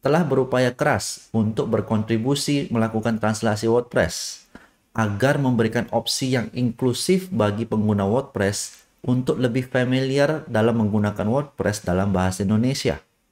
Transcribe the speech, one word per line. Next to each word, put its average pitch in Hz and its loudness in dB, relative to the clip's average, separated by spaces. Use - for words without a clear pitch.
telah 147 2
berupaya 127 2
keras - -2
untuk 110 0
berkontribusi 113 0
melakukan 113 0
translasi 110 0
WordPress - -2
agar 113 0
memberikan 117 0
opsi 127 -2
yang 110 -4
inklusif 127 0
bagi 107 0
pengguna 104 0
WordPress 101 -2
untuk 127 0
lebih 127 0
familiar 135 0
dalam 117 2
menggunakan 104 0
WordPress 110 -2
dalam 95 0
bahasa 92 0
Indonesia. 110 0